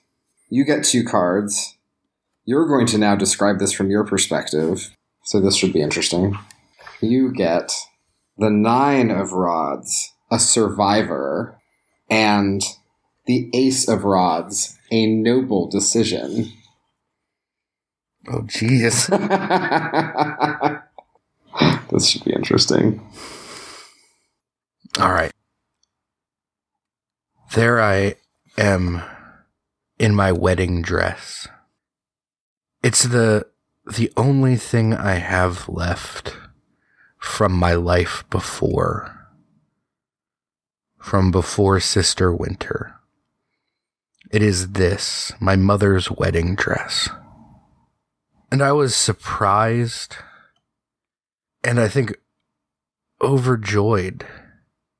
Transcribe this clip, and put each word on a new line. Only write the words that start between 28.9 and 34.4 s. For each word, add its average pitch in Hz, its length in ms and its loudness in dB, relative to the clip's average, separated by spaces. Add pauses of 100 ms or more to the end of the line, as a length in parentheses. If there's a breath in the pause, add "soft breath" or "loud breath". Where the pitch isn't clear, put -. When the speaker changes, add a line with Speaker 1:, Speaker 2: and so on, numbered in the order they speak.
Speaker 2:
in 107 160 4
my 98 160 4
wedding 90 500 0
dress. 87 680 -6 (1300)
It's 117 220 2
the, 113 420 2 (400)
the 110 300 -2
only 131 400 4